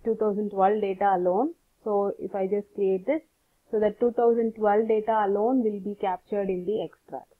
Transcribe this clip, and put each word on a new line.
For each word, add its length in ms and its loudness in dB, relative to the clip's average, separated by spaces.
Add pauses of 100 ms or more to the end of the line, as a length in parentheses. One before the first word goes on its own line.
two 100 0
thousand 360 -2
twelve 280 2
data 360 0
alone, 400 0 (280)
so 360 0
if 160 -8
I 100 -2
just 300 -2
create 320 0
this, 140 0 (500)
so 80 0
the 200 0
two 120 2
thousand 440 2
twelve 320 2
data 380 0
alone 380 2
will 160 -2
be 200 -8
captured 500 -4
in 160 -4
the 180 -4
extract. 560 -14